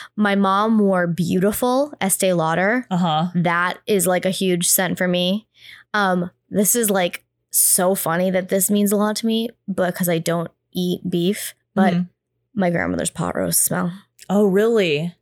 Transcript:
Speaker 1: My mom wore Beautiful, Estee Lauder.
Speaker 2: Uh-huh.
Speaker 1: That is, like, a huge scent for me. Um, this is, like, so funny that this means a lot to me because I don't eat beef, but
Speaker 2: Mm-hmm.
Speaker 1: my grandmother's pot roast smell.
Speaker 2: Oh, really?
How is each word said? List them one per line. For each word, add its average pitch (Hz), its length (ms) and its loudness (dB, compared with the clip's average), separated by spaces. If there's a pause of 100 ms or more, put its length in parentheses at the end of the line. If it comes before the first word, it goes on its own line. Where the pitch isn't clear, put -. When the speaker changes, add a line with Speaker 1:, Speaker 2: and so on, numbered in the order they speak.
(160)
Speaker 1:
My 202 200 2
mom 202 440 2
wore 190 280 2
Beautiful, 208 920 0
Estee 190 320 0
Lauder. 175 560 0
Speaker 2:
Uh-huh. 170 460 0
Speaker 1:
That 175 500 0
is, 185 220 0
like, 180 180 0
a 180 40 2
huge 175 380 -2
scent 180 300 0
for 180 100 -2
me. 180 400 -2 (460)
Um, 185 380 0 (180)
this 196 260 0
is, 226 140 0
like, 185 360 -2 (260)
so - 440 2
funny 180 360 0
that 185 180 -2
this 196 200 0
means 208 220 2
a 208 60 0
lot 214 200 0
to - 80 -6
me 226 240 -2 (240)
because 180 360 -2
I 165 100 0
don't 170 320 -4 (220)
eat 180 360 -2
beef, 180 440 -2 (220)
but 190 180 4
Speaker 2:
Mm-hmm. - 680 -6
Speaker 1:
my 180 100 2
grandmother's 113 400 -2
pot - 260 -6
roast 175 280 0
smell. 175 280 -2 (380)
Speaker 2:
Oh, 208 160 2
really? 185 760 0